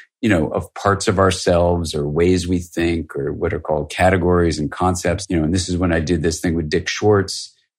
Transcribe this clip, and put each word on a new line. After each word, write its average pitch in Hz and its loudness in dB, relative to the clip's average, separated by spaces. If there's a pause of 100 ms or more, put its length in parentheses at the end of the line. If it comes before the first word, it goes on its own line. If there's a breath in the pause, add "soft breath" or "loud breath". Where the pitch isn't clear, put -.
(220 loud breath)
you 117 2
know, 80 2
of 92 -6
parts 98 0
of 92 2
ourselves 87 2
or 73 -2
ways 85 2
we 90 0
think 85 -4
or 71 -4
what 82 -4
are 73 -4
called 76 -4
categories 87 2
and 73 -4
concepts. 90 -2
You 90 0
know, 78 0
and 80 0
this 92 -2
is 90 -2
when 90 0
I 82 0
did 78 0
this 80 -2
thing 85 0
with 80 -4
Dick 82 -2
Schwartz - 0 (240)